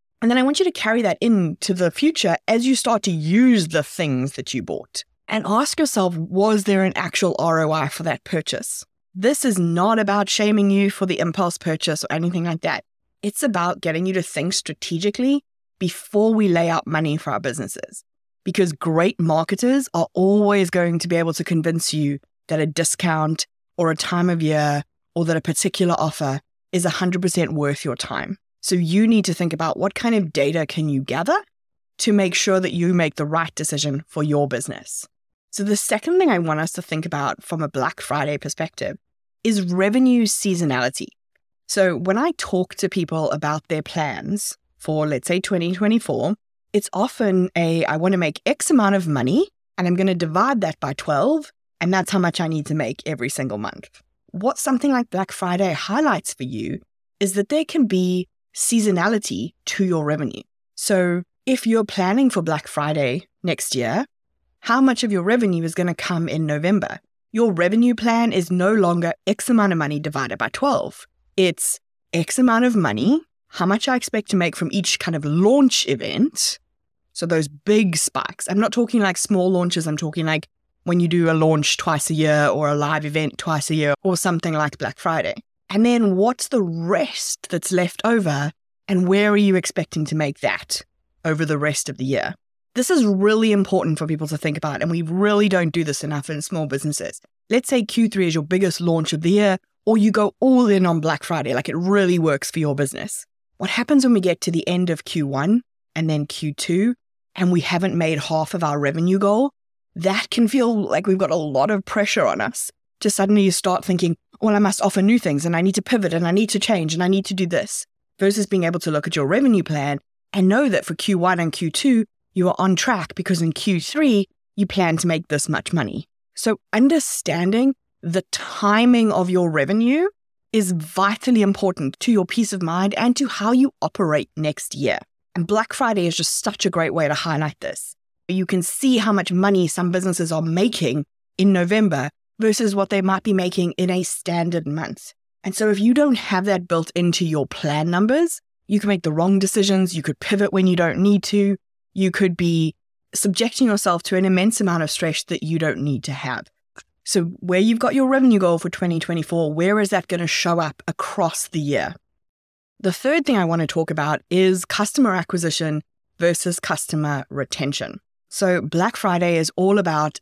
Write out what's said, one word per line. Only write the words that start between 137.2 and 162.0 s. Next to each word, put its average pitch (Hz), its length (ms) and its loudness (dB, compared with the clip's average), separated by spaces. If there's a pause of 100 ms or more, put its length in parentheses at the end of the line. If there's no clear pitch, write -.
this. - 360 -10 (320)
You 185 180 0
can 185 160 0
see 254 360 0
how 208 140 2
much 185 200 0
money 185 360 4
some 175 220 -2
businesses 180 420 -2
are 160 100 -2
making 175 640 0 (320)
in 196 160 4
November 175 580 2 (280)
versus 220 360 2
what 196 160 0
they 196 120 0
might 190 200 0
be 214 100 0
making 180 400 0
in 180 180 -2
a 180 120 0
standard 170 640 -4
month. - 460 -8 (300)
And 190 120 -6
so 214 160 2
if 196 80 2
you 226 140 4
don't 277 240 4
have 190 300 -2
that 180 200 0
built 165 280 -2
into 175 320 2
your 151 200 -2
plan 156 440 -2
numbers, 247 500 2 (260)
you 202 140 0
can 202 80 0
make 196 140 0
the 160 100 -2
wrong 180 260 2
decisions. 190 560 2
You 156 80 -4
could 143 180 -4
pivot 202 320 0
when 190 140 4
you 180 80 6
don't 170 240 2
need 196 260 4
to. 196 320 0 (360)
You 190 180 0
could 185 260 0
be 165 380 0 (400)
subjecting 226 520 0
yourself 196 380 0
to 190 120 -2
an 185 80 2
immense 190 360 2
amount 175 220 0
of 151 80 -4
stress 160 340 -2
that - 180 -8
you 160 160 -2
don't 156 220 -2
need 139 240 -2
to 143 80 -8
have. 131 340 -8 (580)
So 175 200 0 (160)
where 180 200 0
you've 226 180 4
got 240 160 0
your 262 140 4
revenue 262 300 6
goal 175 200 2
for 175 120 -4
twenty 175 280 -2
twenty-four, 165 540 -2
where 185 260 0
is 202 120 0
that 185 180 -2
gonna 175 180 -2
show 170 320 -2
up 156 300 -6
across - 600 -4
the 160 120 -4
year? 139 340 -2 (840)